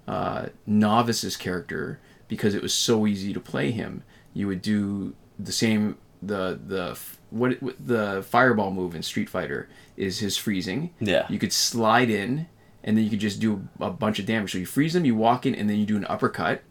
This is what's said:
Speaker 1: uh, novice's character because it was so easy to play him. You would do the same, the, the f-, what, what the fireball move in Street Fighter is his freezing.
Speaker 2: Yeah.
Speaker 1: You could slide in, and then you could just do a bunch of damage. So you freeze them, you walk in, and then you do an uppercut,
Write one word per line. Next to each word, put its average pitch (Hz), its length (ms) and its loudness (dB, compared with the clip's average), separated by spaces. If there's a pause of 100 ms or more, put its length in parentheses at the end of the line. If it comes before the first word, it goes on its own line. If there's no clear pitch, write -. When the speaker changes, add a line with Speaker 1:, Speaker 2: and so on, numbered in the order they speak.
Speaker 1:
uh, 98 400 -4 (180)
novice's 107 720 4
character 90 600 -6 (300)
because 107 260 0
it - 80 -4
was - 100 -2
so 110 360 2
easy 98 240 -2
to 90 80 -6
play 135 320 -4
him. - 320 -8 (280)
You 101 140 -4
would 95 160 -2
do 101 520 -2 (260)
the - 120 -8
same, 107 460 2 (240)
the, 92 420 -4
the 92 280 -4
f-, - 260 -14 (120)
what, 120 300 0
what 131 140 -6 (100)
the 104 440 0
fireball 117 420 6
move 90 240 -4
in 80 80 -8
Street - 260 -4
Fighter 73 400 -6 (280)
is 95 240 -4
his 101 160 -2
freezing. 98 540 -2 (100)
Speaker 2:
Yeah. 92 280 2
Speaker 1:
You 101 120 -2
could 101 120 0
slide 117 580 4
in, 120 360 -2 (380)
and 107 120 2
then 110 80 6
you 107 60 0
could 107 100 -2
just 104 200 -2
do 104 260 0 (140)
a - 100 -2
bunch 107 300 0
of 95 60 -6
damage. 110 260 0
So 95 60 -2
you 90 80 -4
freeze 156 260 0
them, 175 120 2
you 120 120 6
walk 113 280 4
in, 131 120 2
and 104 120 -2
then 104 80 2
you 104 100 2
do 104 100 0
an 101 100 -2
uppercut, - 640 0